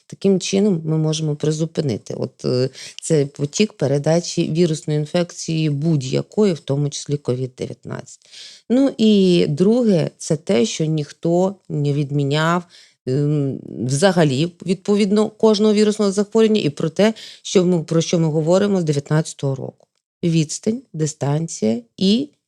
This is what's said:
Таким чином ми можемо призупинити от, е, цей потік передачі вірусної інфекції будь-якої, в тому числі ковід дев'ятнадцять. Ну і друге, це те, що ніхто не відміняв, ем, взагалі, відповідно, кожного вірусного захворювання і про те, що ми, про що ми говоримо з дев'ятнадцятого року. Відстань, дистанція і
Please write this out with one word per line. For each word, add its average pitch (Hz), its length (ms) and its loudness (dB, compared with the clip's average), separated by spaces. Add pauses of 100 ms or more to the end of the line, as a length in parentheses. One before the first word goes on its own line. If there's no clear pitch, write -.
Таким 190 340 0
чином 196 440 0
ми 160 140 -2
можемо 156 380 -2
призупинити 156 800 -4
от, - 300 -10
е, 127 260 0 (320)
цей 151 220 0
потік 143 480 -4
передачі 156 760 0
вірусної 156 480 0
інфекції 160 720 -2
будь-якої, 143 840 0
в 151 80 -6
тому 143 300 -2
числі - 260 -6
ковід 127 420 -4
дев'ятнадцять. - 720 -12 (400)
Ну 262 280 2
і 190 500 4
друге, 185 680 2
це - 180 -2
те, 220 300 0
що 160 180 -4
ніхто 165 680 -2 (140)
не 147 240 -2
відміняв, 147 720 0 (420)
ем, 143 520 0 (280)
взагалі, 156 680 2 (140)
відповідно, 202 640 0
кожного 214 440 2
вірусного 208 380 2
захворювання 208 480 2
і 147 100 0
про 160 200 -4
те, 214 240 2 (280)
що 185 220 2
ми, 175 180 2
про 165 180 0
що 170 180 0
ми 165 80 2
говоримо 180 540 2
з 170 40 -2
дев'ятнадцятого 147 680 -2
року. - 320 -12 (380)
Відстань, 165 580 -2 (100)
дистанція 156 880 -4 (160)
і 220 320 0 (200)